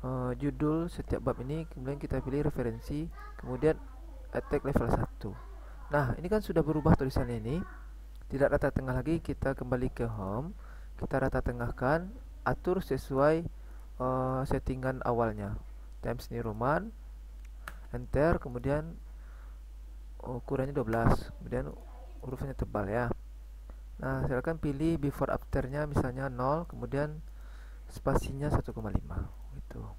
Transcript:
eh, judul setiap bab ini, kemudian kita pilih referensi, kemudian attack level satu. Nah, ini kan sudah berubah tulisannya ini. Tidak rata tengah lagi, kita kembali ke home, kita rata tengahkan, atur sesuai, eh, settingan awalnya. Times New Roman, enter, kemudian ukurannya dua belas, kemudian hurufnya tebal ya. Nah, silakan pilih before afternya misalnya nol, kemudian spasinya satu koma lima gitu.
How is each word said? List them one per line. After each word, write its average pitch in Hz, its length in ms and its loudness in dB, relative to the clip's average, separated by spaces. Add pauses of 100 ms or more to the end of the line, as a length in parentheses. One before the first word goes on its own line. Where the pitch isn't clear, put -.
eh, 127 300 -2 (100)
judul 151 480 2
setiap - 320 -2
bab 123 240 0
ini, 156 240 -4
kemudian 139 320 -6
kita 139 160 -2
pilih 135 240 0
referensi, 143 640 -2 (320)
kemudian 131 400 2 (560)
attack - 320 0
level 123 240 4
satu. - 400 0 (640)
Nah, 143 240 4
ini 175 160 0
kan 214 80 4
sudah 160 240 6
berubah 156 320 8
tulisannya 120 480 2
ini. 151 160 0 (640)
Tidak 135 240 4
rata 143 240 4
tengah 131 240 2
lagi, 156 240 2
kita 135 320 0
kembali 127 400 0
ke 117 160 0
home, 110 480 -2 (400)
kita - 240 2
rata 131 240 2
tengahkan, 127 640 2 (320)
atur 180 400 2
sesuai, 143 640 4 (560)
eh, 131 480 2
settingan 131 560 0
awalnya. 107 480 2 (460)
Times - 320 -4
New 117 80 -2
Roman, 123 560 0 (960)
enter, 131 480 4
kemudian 139 560 -2 (1300)
ukurannya 131 480 -2
dua 135 160 2
belas, 113 480 6
kemudian - 400 -4 (480)
hurufnya 131 320 -4
tebal 104 320 0
ya. 120 240 2 (880)
Nah, 131 240 -2
silakan 143 400 0
pilih 151 320 2
before 143 320 2
afternya 139 640 0
misalnya 135 400 2
nol, 135 400 2
kemudian 143 480 -2 (720)
spasinya 135 560 0
satu - 240 2
koma 107 240 -4
lima 92 320 0 (320)
gitu. - 240 -10 (160)